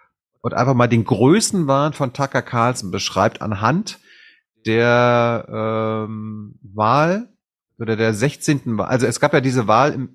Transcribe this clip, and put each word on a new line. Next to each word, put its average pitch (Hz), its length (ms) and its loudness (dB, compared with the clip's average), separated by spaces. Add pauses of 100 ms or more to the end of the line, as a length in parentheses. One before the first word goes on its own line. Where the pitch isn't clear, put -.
(420)
und 120 120 -6
einfach 127 200 2
mal 123 140 4
den 113 180 2
Größenwahn 143 880 2
von 135 180 -6
Tucker 135 300 -4
Carlson 117 500 -2
beschreibt - 500 0
anhand 110 580 -2 (680)
der, 120 840 2
ähm, 110 1120 -6
Wahl 139 680 0 (500)
oder 113 160 -2
der 110 180 2
sechzehnten 131 640 -2
Wahl. 98 100 -2
Also 127 200 0
es 120 140 -4
gab - 120 2
ja 156 60 4
diese 127 280 0
Wahl, 120 260 4
im, 131 220 -8